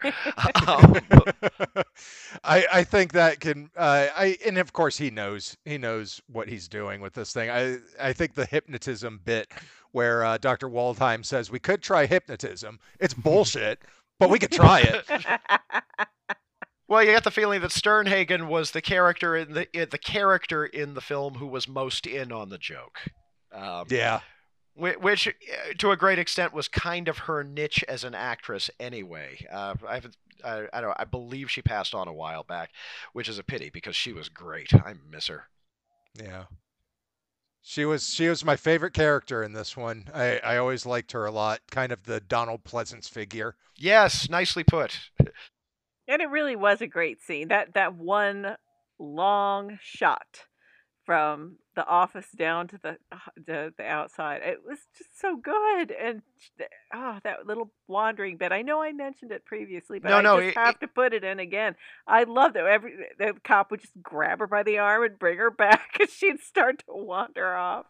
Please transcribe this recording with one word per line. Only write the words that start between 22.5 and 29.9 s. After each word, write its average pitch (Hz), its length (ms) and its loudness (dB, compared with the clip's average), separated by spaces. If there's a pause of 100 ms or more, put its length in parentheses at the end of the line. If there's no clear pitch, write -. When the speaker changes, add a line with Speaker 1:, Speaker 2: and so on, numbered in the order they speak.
Speaker 1:
joke. - 420 -14 (540)
Um, 92 360 -10
Speaker 2:
Yeah. 117 300 0 (560)
Speaker 1:
whi-, 170 240 -4
which, 196 260 0
uh, - 60 -2 (460)
to 202 140 2
a 190 40 2
great 190 240 2
extent, 175 340 -2
was 151 140 -6
kind 175 400 -6
of 160 100 -4
her 151 280 -6
niche 147 420 -4
as 123 160 -8
an 123 100 -10
actress 113 640 -8
anyway. 87 720 -14
Uh, 98 260 -10 (120)
I 110 80 -8